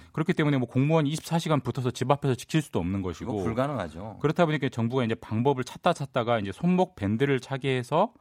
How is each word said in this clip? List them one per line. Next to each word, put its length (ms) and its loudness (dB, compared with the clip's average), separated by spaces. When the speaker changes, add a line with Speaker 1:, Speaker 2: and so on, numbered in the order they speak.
Speaker 1:
그렇기 220 -2
때문에 240 2
뭐, 100 0
공무원 400 2
이십사 320 -2
시간 220 0
붙어서 280 -2
집 220 -2
앞에서 240 2
지킬 260 0
수도 180 -6
없는 220 -2
것이고, 300 -6
Speaker 2:
그거 120 -2
불가능하죠. 760 -4
Speaker 1:
그렇다 240 2
보니까 240 -2
정부가 360 0
이제 100 0
방법을 480 0
찾다 300 0
찾다가 460 0
이제 120 -4
손목 440 0
밴드를 440 2
차게 360 -4
해서 460 0